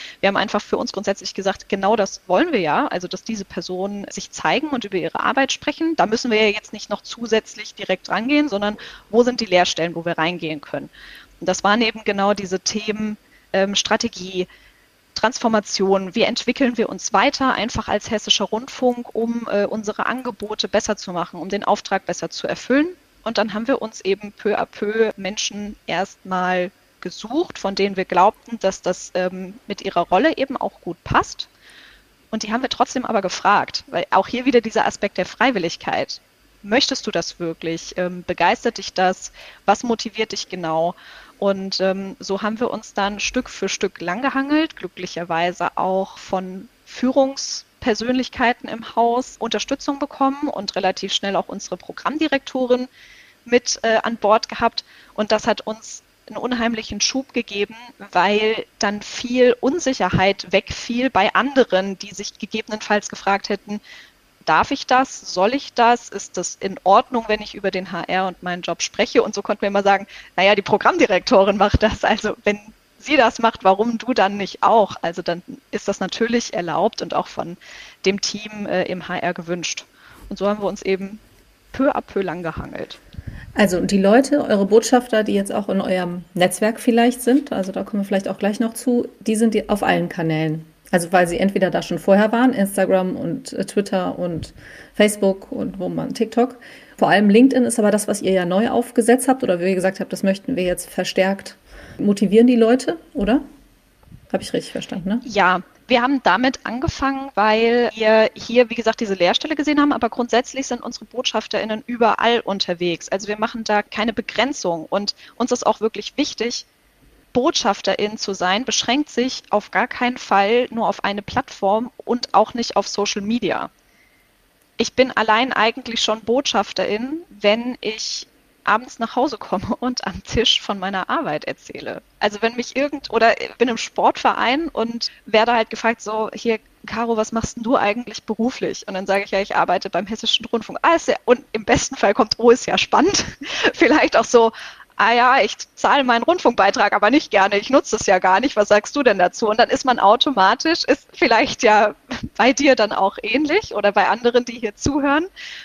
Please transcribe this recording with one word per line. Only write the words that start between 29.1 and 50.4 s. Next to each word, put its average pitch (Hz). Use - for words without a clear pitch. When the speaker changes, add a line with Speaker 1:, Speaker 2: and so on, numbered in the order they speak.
Speaker 1:
ähm, 185
mit -
ihrer -
Rolle 269
eben 269
auch -
gut -
passt. -
Und 220
die 214
haben 247
wir 262
trotzdem -
aber 226
gefragt, 185
weil 175
auch 190
hier 247
wieder 247
dieser 220
Aspekt -
der 185
Freiwilligkeit. 175
Möchtest 233
du 208
das -
wirklich? 165
Ähm, 180
begeistert 185
dich -
das? 185
Was -
motiviert 220
dich -
genau? 170
Und, 190
ähm, 190
so 196
haben 214
wir 240
uns -
dann 202
Stück -
für -
Stück -
langgehangelt, 269
glücklicherweise 175
auch 190
von 190
Führungs- 269
Persönlichkeiten 247
im -
Haus 233
Unterstützung 277
bekommen 285